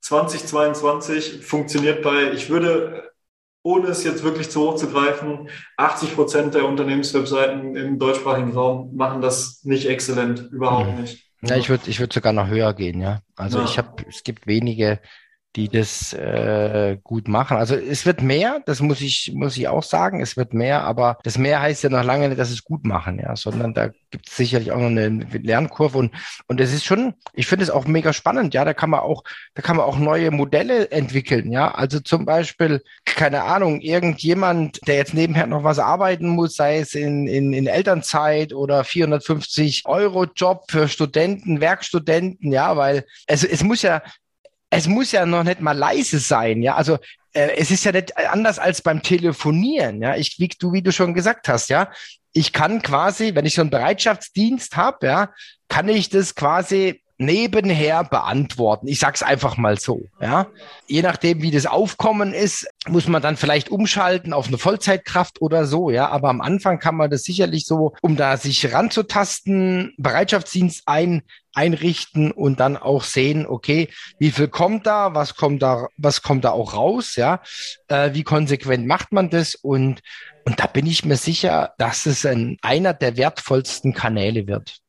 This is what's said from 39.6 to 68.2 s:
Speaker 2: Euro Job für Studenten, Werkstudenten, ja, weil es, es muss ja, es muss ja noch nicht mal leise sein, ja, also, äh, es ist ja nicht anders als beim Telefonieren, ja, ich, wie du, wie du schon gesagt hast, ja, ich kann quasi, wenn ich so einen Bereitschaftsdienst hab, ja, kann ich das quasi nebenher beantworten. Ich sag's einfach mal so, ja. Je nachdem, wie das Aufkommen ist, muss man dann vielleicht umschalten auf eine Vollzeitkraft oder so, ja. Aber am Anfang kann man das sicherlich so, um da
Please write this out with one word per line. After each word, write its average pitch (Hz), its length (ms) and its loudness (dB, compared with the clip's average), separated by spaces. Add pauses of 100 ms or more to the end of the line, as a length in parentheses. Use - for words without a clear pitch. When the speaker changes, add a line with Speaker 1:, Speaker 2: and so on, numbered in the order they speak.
Speaker 2:
Euro 185 380 2
Job 185 440 0
für 156 180 2
Studenten, 156 720 0
Werkstudenten, 165 920 0
ja, 143 260 2
weil 139 280 2 (200)
es, 147 180 2
es 156 200 0
muss 220 180 2
ja, 165 220 2 (680)
es 156 160 2
muss 226 240 2
ja 190 140 4
noch 170 180 2
nicht 180 180 0
mal 151 140 0
leise 156 440 0
sein, 117 420 2
ja, 127 140 2
also, 156 240 2 (340)
äh, 147 240 2
es 156 140 2
ist 190 140 2
ja 208 60 2
nicht 185 240 -2
anders 202 440 0
als 180 240 -2
beim 156 180 0
Telefonieren, 170 1000 0
ja, 123 160 -2
ich, 123 220 -4
wie 180 100 0
du, 175 260 -4
wie 185 100 0
du 185 80 2
schon 175 240 2
gesagt 185 340 0
hast, 120 200 0
ja, 165 200 2 (440)
ich 160 200 2
kann 190 300 0
quasi, 190 500 0
wenn 147 140 2
ich 151 80 0
so 170 60 2
einen 151 100 2
Bereitschaftsdienst 208 1080 0
hab, 247 260 0
ja, 147 300 0 (360)
kann 202 200 0
ich 214 200 2
das 196 260 0
quasi 185 640 0 (200)
nebenher 170 840 2
beantworten. 127 840 0
Ich 139 120 -2
sag's 143 220 2
einfach 135 360 0
mal 107 200 2
so, - 260 -4 (180)
ja. 170 260 0 (400)
Je 151 140 0
nachdem, 170 400 2
wie 160 100 0
das 143 140 2
Aufkommen 208 680 0
ist, - 340 -2 (220)
muss 170 220 2
man 165 120 2
dann 151 140 0
vielleicht 147 320 0
umschalten 185 640 0
auf 139 160 -2
eine 120 100 -2
Vollzeitkraft 185 840 0
oder 156 240 2
so, 160 240 0
ja. 127 180 2
Aber 139 220 0
am 123 100 2
Anfang 185 400 0
kann 160 160 0
man 151 140 2
das 139 140 -2
sicherlich 175 420 0
so, 156 360 2
um 160 140 4
da 135 220 2